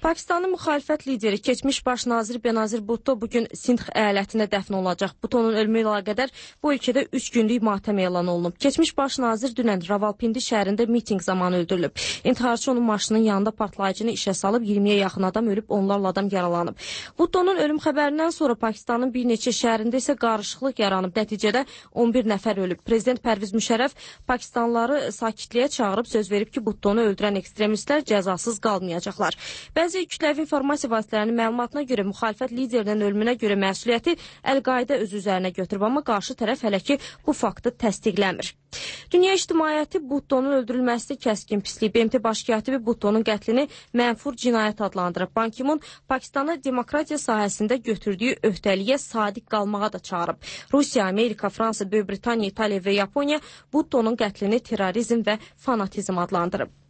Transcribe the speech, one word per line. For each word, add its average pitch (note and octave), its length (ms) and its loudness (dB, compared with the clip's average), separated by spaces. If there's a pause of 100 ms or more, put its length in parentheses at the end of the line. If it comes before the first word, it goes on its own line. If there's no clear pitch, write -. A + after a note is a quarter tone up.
Pakistanın F4 480 0
müxalifət D4+ 560 -2
lideri, G#3 320 0
keçmiş C4+ 460 0
baş B3 200 -2
nazir A#3 380 0
Benazir A3 440 0
Bhutto A#3 320 0
bugün A#3 260 0 (100)
Sindh - 300 0 (100)
əyalətində G#3 560 2
dəfn G3 240 -2
olacaq. F#3 400 -2
Bhuttonun A3+ 400 2
ölümü A3 240 2
ilə G#3+ 140 2 (100)
qədər G#3+ 240 -2 (320)
bu D4 140 2
ölkədə C4 320 2 (100)
üç - 160 -4
günlük A3+ 320 4
matəm G3+ 400 0
elan F3+ 240 0
olunub. F3 320 -2
Keçmiş D#4+ 380 2
baş C4+ 260 0
nazir A3+ 320 0
dünən A3 320 2
Ravalpindi G#3 560 0
şəhərində G#3 480 2
mitinq A3+ 320 0
zamanı F3+ 380 2
öldürülüb. F3 340 -2 (280)
İntiharçı A#3+ 480 0
onun A#3+ 100 2
maşının A3 420 2
yanında G#3 260 2
partlayıcını G#3 640 -2
işə F#3+ 220 -2
salıb, A3 340 0
iyirmiyə G3+ 300 4
yaxın G3 240 0
adam G#3+ 260 0
ölüb, G#3 200 0
onlarla G3 400 2
adam G3 240 0
yaralanıb. F3 440 0 (420)
Bhuttonun F4+ 380 2
ölüm D4+ 300 0
xəbərindən D4+ 460 0
sonra C#4 280 0
Pakistanın A#3 540 -2
bir B3 100 -2
neçə A3+ 320 0
şəhərində A3+ 480 0
isə C#4+ 160 0
qarışıqlıq A3+ 640 -2
yaranıb. F#3 320 0
Nəticədə G#3+ 480 0 (300)
on A#3 180 2
bir A3+ 160 2
nəfər G3+ 320 0
ölüb. F3+ 240 -4
Prezident A#3 400 0
Pərviz G#3 320 0
Müşərrəf A#3 400 0 (300)
pakistanlıları A#3+ 760 0 (160)
sakitliyə A#3+ 600 -2
çağırıb A3 340 0
söz G#3 180 0
verib G#3 220 -2
ki, - 140 -4
Bhuttonu G#3+ 420 2
öldürən G3+ 320 0
ekstremistlər G#3+ 640 0
cəzasız G3+ 560 0
qalmayacaqlar. F#3 800 -2 (320)
Bəzi E4+ 220 2
kütləvi D#4 480 -2
informasiya C#4+ 480 -2
vasitələrinin A3 480 0
məlumatına A#3+ 480 -2
görə B3 220 0
müxalifət A3 420 -4
liderinin A3 560 0
ölümünə G#3+ 320 2
görə G#3 240 2
məsuliyyəti A3+ 540 0 (260)
Əl-Qaidə C4 600 2
öz F#3+ 160 -8
üzərinə F#3 340 0
götürüb, F#3+ 320 -2
amma C4+ 160 0
qarşı A3 380 -2
tərəf A#3 260 -2
hələ G3 160 0
ki C#4+ 140 2 (300)
bu - 60 0
faktı A#3 460 -2
təsdiqləmir. G3 720 0 (640)
Dünya F#4 240 6
ictimaiyyəti D#4 640 0
Bhuttonun C4+ 560 0
öldürülməsini B3 640 -2
kəskin G#3 400 -2
pisləyib. - 320 -2
B A#3 140 6
M - 20 -2
T B3+ 140 2
baş A3 180 0
katibi A#3+ 400 0
Bhuttonun G#3+ 400 2
qətlini A3+ 460 0 (260)
mənfur A#3+ 400 0
cinayət A3 480 0
adlandırıb. F#3 480 -2
Ban A3+ 240 0
Ki-moon D4 260 0 (280)
Pakistanı C#4 560 -2
demokratiya C#4 580 -2
sahəsində G#3+ 560 0
götürdüyü G#3+ 600 -2 (100)
öhdəliyə G3 480 0
sadiq G#3+ 480 -4
qalmağa G#3 460 -2
da F#3+ 60 -10
çağırıb. E3+ 440 -4 (300)
Rusiya, C4+ 340 2
Amerika, G#3 420 0
Fransa, A3 440 -2
Böyük G#3 160 0
Britaniya, G3+ 420 -2
İtaliya G3+ 320 -2
və G3+ 160 2
Yaponiya C#4+ 400 0 (340)
Bhuttonun B3 460 2
qətlini G#3 400 0
terrorizm A3+ 640 0
və G#3 160 0 (180)
fanatizm G3+ 600 -2
adlandırıb. F3 720 -2